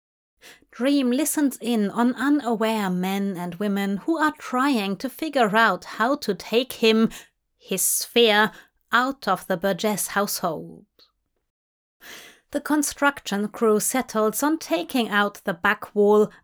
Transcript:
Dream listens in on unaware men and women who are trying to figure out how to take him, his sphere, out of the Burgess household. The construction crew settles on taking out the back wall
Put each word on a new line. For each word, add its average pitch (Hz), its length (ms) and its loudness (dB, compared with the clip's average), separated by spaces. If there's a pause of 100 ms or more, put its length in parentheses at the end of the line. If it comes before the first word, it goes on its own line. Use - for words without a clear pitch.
(720)
Dream 262 400 2
listens 285 480 0
in 214 300 0
on 240 260 0
unaware 220 720 0
men 190 460 -2
and 175 180 -8
women 202 440 -2
who 320 200 -2
are 302 180 0
trying 247 600 0
to 254 120 -8
figure 247 480 0
out 208 280 4
how 254 320 0
to 214 180 -4
take 233 380 -2
him, 220 360 4 (480)
his - 260 -6
sphere, 214 680 2 (400)
out 254 380 0
of 185 180 -2
the 190 100 -2
Burgess 196 520 -2
household. 175 760 -4 (1600)
The 285 100 -4
construction 285 880 -2
crew 214 320 2
settles 220 640 -2
on 311 160 0
taking 320 500 -2
out 202 360 -2
the 190 100 -4
back - 400 -4
wall 208 380 4 (120)